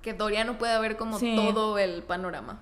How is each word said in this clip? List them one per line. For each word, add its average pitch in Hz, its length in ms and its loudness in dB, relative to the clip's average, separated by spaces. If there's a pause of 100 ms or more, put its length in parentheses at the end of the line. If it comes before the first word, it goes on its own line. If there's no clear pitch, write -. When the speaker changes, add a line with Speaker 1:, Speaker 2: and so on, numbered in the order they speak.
Speaker 1:
que 226 100 -6
Dorian 208 340 0
no 233 120 -4
pueda 233 200 2
ver 220 200 0
como 220 200 -4
Speaker 2:
Sí. 233 160 0
Speaker 1:
todo 214 440 4
el 175 240 0
panorama. 175 600 -6